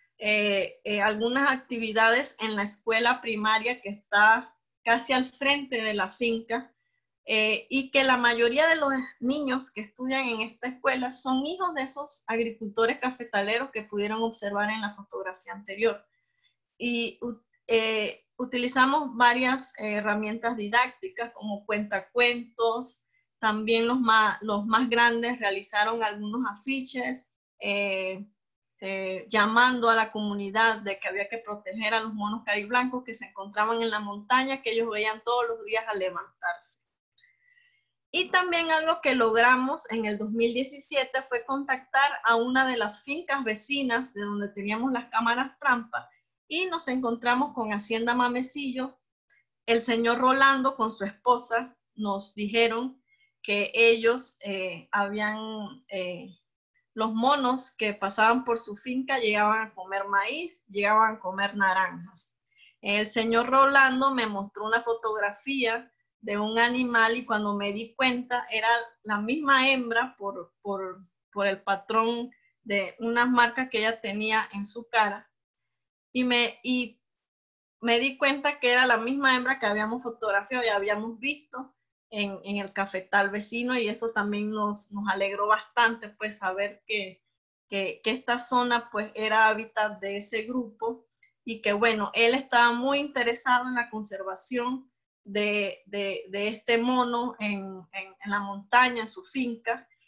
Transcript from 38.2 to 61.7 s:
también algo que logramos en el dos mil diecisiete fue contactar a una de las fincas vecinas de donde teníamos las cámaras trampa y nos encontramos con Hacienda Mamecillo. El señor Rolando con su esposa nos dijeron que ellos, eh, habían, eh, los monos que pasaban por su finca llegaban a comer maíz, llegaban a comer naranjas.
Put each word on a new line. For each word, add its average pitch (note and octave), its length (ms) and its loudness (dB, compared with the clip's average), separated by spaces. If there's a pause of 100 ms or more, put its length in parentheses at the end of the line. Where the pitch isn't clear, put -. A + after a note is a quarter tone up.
también E4+ 420 2
algo D#4+ 300 2
que C4+ 120 2
logramos A#3+ 760 4
en A3+ 140 -2
el G#3 120 -2
dos G#3+ 140 -6
mil A#3 200 2
diecisiete C4+ 720 -2
fue A#3+ 240 -4
contactar C4+ 640 0 (120)
a A#3 140 4
una B3+ 280 2
de B3+ 100 0
las G#3+ 280 -2
fincas C#4 400 -4
vecinas B3+ 720 -2
de G3+ 80 -6
donde G3+ 260 -4
teníamos G#3+ 420 -4
las B3 180 -4
cámaras A#3 500 -2
trampa A#3+ 500 -2 (380)
y F4 180 -4
nos E4+ 220 -6
encontramos B3 640 0
con A3 180 -4
Hacienda A3+ 440 -2
Mamecillo. B3+ 800 -2 (720)
El A#3 160 4
señor A#3 340 2
Rolando C4 580 4
con A3+ 140 0
su G3+ 160 -8
esposa A#3 720 0 (160)
nos G3+ 400 -4
dijeron A3+ 640 0 (440)
que G3+ 320 -2
ellos, A#3 640 4
eh, F#3 520 -8
habían, G#3+ 1000 -4
eh, F3+ 460 -8 (600)
los A3 180 -2
monos C4 560 2
que G#3+ 240 -2
pasaban A3 500 2
por A#3 140 0
su G#3+ 180 -10
finca C4 440 -4
llegaban G#3+ 480 2
a G#3+ 80 -18
comer F#3+ 320 -6
maíz, A#3 600 -2
llegaban G#3+ 500 2
a - 20 -14
comer G3+ 360 -4
naranjas. F#3 840 -2 (400)